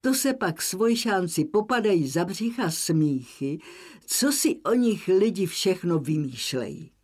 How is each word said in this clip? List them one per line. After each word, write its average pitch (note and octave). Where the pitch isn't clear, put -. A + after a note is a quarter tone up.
To C4
se C4
pak F3+
Svojšánci G3
popadají G#3
za E3
břicha G#3+
smíchy, D3
co C#4
si -
o A3+
nich A#3
lidi F#3+
všechno F3
vymýšlejí. C3+